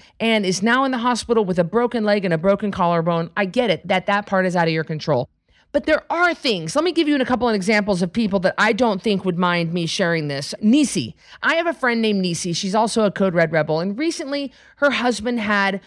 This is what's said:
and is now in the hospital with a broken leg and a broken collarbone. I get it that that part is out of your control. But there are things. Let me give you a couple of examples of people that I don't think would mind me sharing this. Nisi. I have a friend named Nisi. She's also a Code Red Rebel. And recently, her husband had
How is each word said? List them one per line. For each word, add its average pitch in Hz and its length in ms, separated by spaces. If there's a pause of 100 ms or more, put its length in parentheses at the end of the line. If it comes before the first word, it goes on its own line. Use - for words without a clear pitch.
(200)
and 220 260
is 185 160
now 247 220
in 269 80
the 262 60
hospital 226 460
with 180 140
a 175 60
broken 233 400
leg 208 200
and 180 80
a 160 60
broken 196 320
collarbone. 170 680
I 202 100
get 233 220
it 175 200
that 185 180
that 202 200
part 185 200
is 175 80
out 170 140
of 165 40
your 160 120
control. 151 440 (440)
But - 140
there 311 240
are 339 240
things. 180 420
Let 311 80
me 359 80
give 311 160
you 294 80
a 254 80
couple 247 240
of 220 60
examples 202 480
of 180 100
people 202 280
that 175 180
I 214 160
don't 220 260
think 196 240
would 175 140
mind 175 340
me 175 140
sharing 165 420
this. 143 320
Nisi. 214 560 (260)
I 269 120
have 330 120
a 339 60
friend 233 300
named 208 180
Nisi. 175 320
She's 185 220
also 220 320
a 190 40
Code 190 220
Red 165 200
Rebel. 156 280
And 196 180
recently, 285 540 (240)
her 285 140
husband 233 500
had 196 460